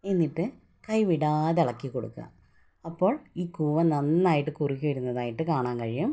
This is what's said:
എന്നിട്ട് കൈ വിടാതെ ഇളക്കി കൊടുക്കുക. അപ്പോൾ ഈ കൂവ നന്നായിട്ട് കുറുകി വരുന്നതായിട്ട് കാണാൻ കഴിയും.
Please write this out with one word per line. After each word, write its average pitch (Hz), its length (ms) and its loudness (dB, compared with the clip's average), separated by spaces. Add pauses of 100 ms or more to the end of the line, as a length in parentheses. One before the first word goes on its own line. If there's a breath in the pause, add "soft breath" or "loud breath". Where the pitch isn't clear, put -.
(100)
എന്നിട്ട് 170 340 0 (440)
കൈ 220 120 2 (100)
വിടാതെ 151 540 2
ഇളക്കി 123 300 -4
കൊടുക്കുക. 117 320 -8 (640)
അപ്പോൾ 180 240 0 (300)
ഈ 180 40 -4 (100)
കൂവ 151 200 0 (180)
നന്നായിട്ട് 151 640 2
കുറുകി 139 320 -2
വരുന്നതായിട്ട് 123 520 -4 (100)
കാണാൻ 123 320 0
കഴിയും. 131 280 -2